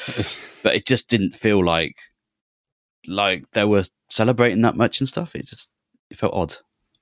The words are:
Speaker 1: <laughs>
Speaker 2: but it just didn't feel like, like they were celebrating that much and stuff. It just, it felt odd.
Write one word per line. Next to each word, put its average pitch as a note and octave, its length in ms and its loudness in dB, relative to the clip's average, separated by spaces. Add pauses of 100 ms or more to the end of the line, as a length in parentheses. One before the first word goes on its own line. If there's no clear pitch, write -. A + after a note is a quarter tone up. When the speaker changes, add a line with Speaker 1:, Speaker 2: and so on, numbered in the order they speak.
Speaker 1:
<laughs> - 560 -8
Speaker 2:
but G#2+ 120 2
it G#2 120 -4
just - 220 0
didn't G2 260 0
feel G#2 280 2
like, E2 320 0 (1080)
like F#2+ 460 -2
they G#2 140 2
were G#2 180 4 (260)
celebrating A2+ 520 2
that A#2 140 2
much - 240 0
and C#3 80 -2
stuff. - 280 -8
It - 100 -12
just, - 240 -16 (400)
it - 80 -20
felt - 160 -2
odd. E2+ 220 -4 (460)